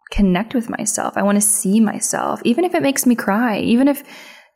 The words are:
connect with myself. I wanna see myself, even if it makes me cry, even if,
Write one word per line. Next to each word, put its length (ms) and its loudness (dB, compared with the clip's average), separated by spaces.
connect 420 0
with 160 -2
myself. 460 -6
I 80 0
wanna 160 2
see 400 0
myself, 640 -2
even 200 2
if 120 -2
it 60 0
makes 240 0
me 100 4
cry, 420 -2
even 300 2
if, 160 -2